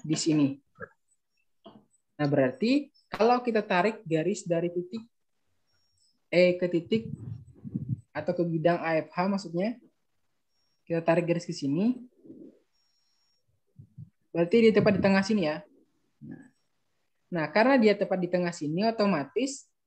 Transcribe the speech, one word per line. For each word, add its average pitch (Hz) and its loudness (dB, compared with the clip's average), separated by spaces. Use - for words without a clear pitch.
di 156 -2
sini. 151 2
Nah, 147 0
berarti 151 0
kalau 240 2
kita 220 -2
tarik 202 0
garis 160 -2
dari 175 0
titik 180 -8
E 180 6
ke 180 0
titik 175 -2
atau 151 -4
ke 175 0
bidang 170 0
A 165 -2
F 156 -8
H 180 -2
maksudnya, 190 -4
kita 165 -4
tarik 165 2
garis 170 -2
ke 170 -8
sini, 165 -2
berarti 170 2
dia 220 8
tepat 208 4
di 185 -2
tengah 196 4
sini 196 0
ya. 151 -4
Nah, - -16
nah, 165 -4
karena 254 4
dia 214 6
tepat 190 -2
di 180 -2
tengah 175 0
sini, 165 -2
otomatis 208 -2